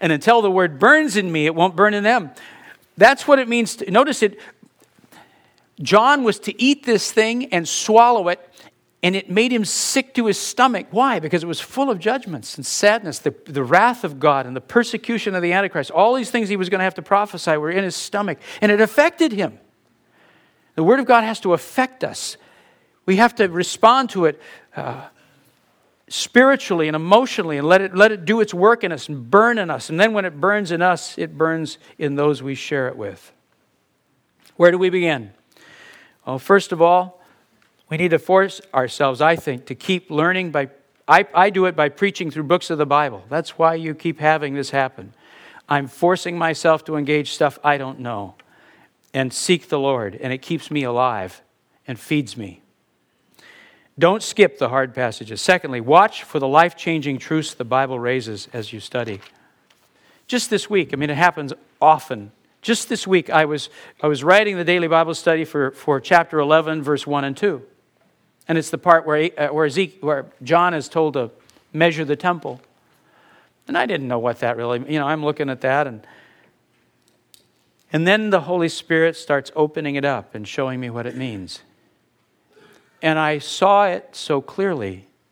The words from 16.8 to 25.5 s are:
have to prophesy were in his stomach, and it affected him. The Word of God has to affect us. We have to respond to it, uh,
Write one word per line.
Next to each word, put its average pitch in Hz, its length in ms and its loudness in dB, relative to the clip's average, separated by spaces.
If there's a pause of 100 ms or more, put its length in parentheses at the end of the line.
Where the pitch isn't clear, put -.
have 185 120 -2
to 175 60 -14
prophesy 196 540 0
were 151 140 -4
in 185 120 -2
his 180 140 -6
stomach, 202 420 -6 (220)
and 208 100 4
it 208 120 4
affected 294 500 2
him. 185 260 -6 (1160)
The 160 100 -2
Word 240 160 4
of 254 60 -4
God 233 180 6
has 220 160 -6
to 180 140 0
affect - 500 -4
us. - 320 -10 (720)
We 185 100 2
have 233 200 4
to 202 120 2
respond 220 600 2
to 180 160 0
it, 151 120 0 (380)
uh, 135 280 -12 (1080)